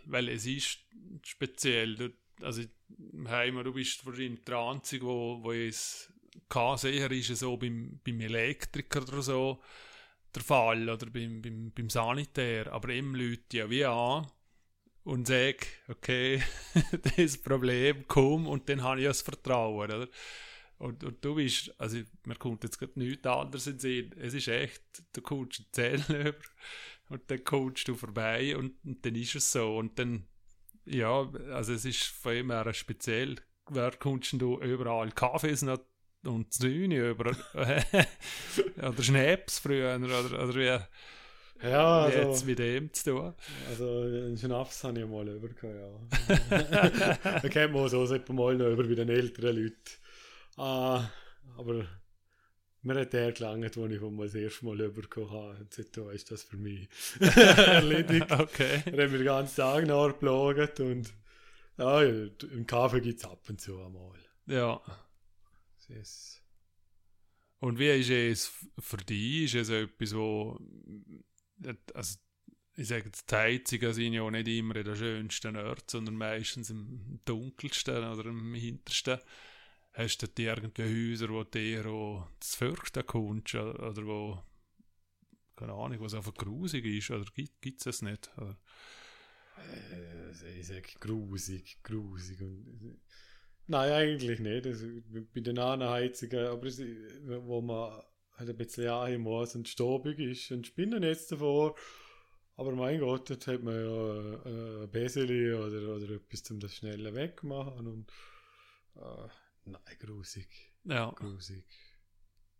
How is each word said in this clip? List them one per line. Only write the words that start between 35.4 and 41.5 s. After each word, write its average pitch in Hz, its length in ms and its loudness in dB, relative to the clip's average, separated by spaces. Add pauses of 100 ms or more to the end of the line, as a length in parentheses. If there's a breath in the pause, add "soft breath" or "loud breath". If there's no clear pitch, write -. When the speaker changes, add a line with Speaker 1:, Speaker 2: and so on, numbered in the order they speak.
Speaker 1:
noch 131 160 0 (460)
und 117 280 -2
das - 60 2
Neune 135 500 4
über? 120 260 0 (180)
<laughs> - 1200 2
Oder 127 260 -2
Schnaps 135 560 6
früher, 131 380 0
oder, 127 460 0
oder 123 120 0
wie? 131 100 4 (1000 loud breath)